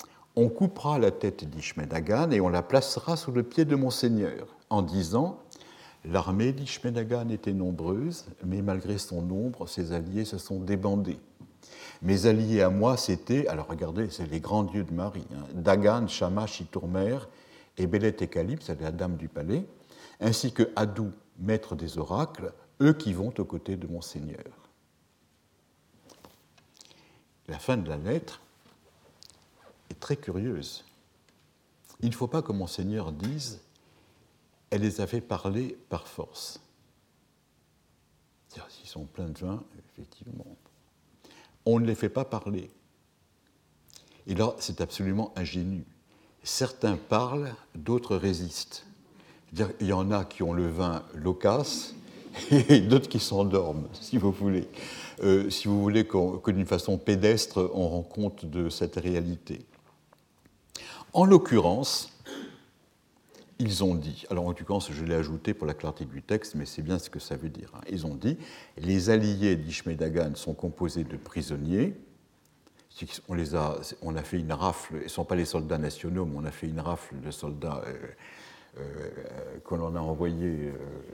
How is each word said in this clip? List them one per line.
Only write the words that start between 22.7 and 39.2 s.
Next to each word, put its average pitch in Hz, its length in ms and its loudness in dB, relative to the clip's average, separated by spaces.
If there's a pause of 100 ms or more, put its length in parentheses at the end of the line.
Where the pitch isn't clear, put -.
eux 147 120 10
qui 151 180 -2
vont 92 260 -2
aux 104 60 2
côtés 92 320 -6
de 90 120 -6
Monseigneur. » - 840 -12 (2750)
La 76 100 -8
fin 131 160 0
de 90 140 -2
la 76 80 -4
lettre 110 420 -4 (1500)
est - 100 -14
très - 160 -4
curieuse. 98 680 -6 (1120)
Il 117 100 0
ne 113 60 -4
faut 123 120 -2
pas 156 140 -2
que 110 120 -4
Monseigneur 98 580 -4
dise, « 113 500 -6 (1080)
Elle 104 120 0
les 104 200 0
avait 101 180 -2
parlé 107 580 -4 (120)
par 85 180 -6
force. » - 540 -12 (1900)
C'est-à-dire, - 240 -18
s'ils - 160 -20
sont 78 160 -12
pleins 85 260 -10